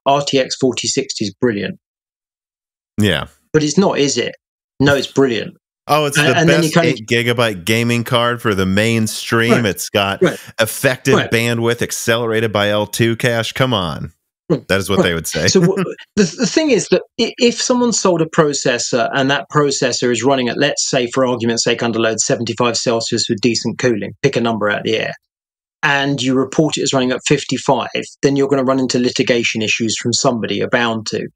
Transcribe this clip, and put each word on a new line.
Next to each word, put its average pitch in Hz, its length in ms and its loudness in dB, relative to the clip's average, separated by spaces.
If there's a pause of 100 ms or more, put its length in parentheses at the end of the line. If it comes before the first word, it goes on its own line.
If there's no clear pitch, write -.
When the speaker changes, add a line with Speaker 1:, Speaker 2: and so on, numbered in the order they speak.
Speaker 1:
R 139 160 4
T 143 160 0
X 131 220 -2
forty 120 300 0
sixty - 340 -4
is 98 160 -4
brilliant. 101 400 -2 (1200)
Speaker 2:
Yeah. 92 280 2 (260)
Speaker 1:
But 151 100 2
it's 147 140 -2
not, 190 200 2
is 135 200 0
it? - 180 -4 (460)
No, 143 140 4
it's 127 120 -2
brilliant. 113 480 0 (320)
Speaker 2:
Oh, 147 200 2
it's 143 100 -2
Speaker 1:
And, 151 100 4
Speaker 2:
the - 100 2
Speaker 1:
and 165 120 4
then 170 140 4
you 160 80 0
Speaker 2:
best - 20 -4
Speaker 1:
kinda 165 160 4
Speaker 2:
eight 110 180 -4
gigabyte 117 560 0
gaming 117 400 2
card 120 380 0
for 113 120 2
the 95 120 2
mainstream. 113 840 2
Speaker 1:
Right. 117 160 4
Speaker 2:
It's - 220 -4
got 98 320 0
Speaker 1:
Right. 170 160 2 (220)
Speaker 2:
effective 123 560 0
Speaker 1:
Right. - 160 0
Speaker 2:
bandwidth 117 500 0
accelerated 113 720 0
by 104 180 2
L 104 160 0
two 113 300 0
cache. 117 380 -2
Come 131 200 0
on. 87 380 -4 (400)
Speaker 1:
Right. - 160 -2
Speaker 2:
That 95 120 2
is 92 100 -4
what 98 100 2
Speaker 1:
Right. - 100 4
Speaker 2:
they 85 40 0
would 82 140 -4
say. 80 200 -2
Speaker 1:
So 190 140 4
Speaker 2:
<laughs> - 0 -
Speaker 1:
w-, 190 220 2 (320)
the, 208 80 2
the 196 240 -2
thing 311 240 0
is 202 180 2
that 185 140 2 (160)
i-, 226 180 -2
if 240 240 2
someone 247 320 2
sold 180 280 2
a 160 40 0
processor 143 880 0
and 135 160 0
that 143 240 -2
processor 135 580 0
is 113 120 -2
running 127 260 2
at, 107 80 -4
let's 143 320 -2
say, 123 240 0
for 131 120 2
argument's 117 380 0
sake, 120 200 0
under 113 160 0
load 110 200 0
seventy-five 117 560 -2
Celsius 117 540 -2
with 113 120 -2
decent 117 360 0
cooling, 107 360 -2 (100)
pick - 120 0
a 123 60 0
number 110 280 0
out 104 100 -2
of - 60 -8
the 110 120 0
air, 110 160 -6 (720)
and 143 360 0
you 131 140 0
report 135 440 2
it - 40 -2
as 139 120 0
running 127 180 2
at 123 160 -2
fifty-five, 135 600 0 (340)
then 139 120 -2
you're 139 120 2
gonna 139 160 0
run 135 160 0
into 127 180 0
litigation 120 640 0
issues 110 360 -2
from 120 160 -2
somebody, 110 420 -2
you're 104 140 -4
bound 117 380 -2
to. - 280 -6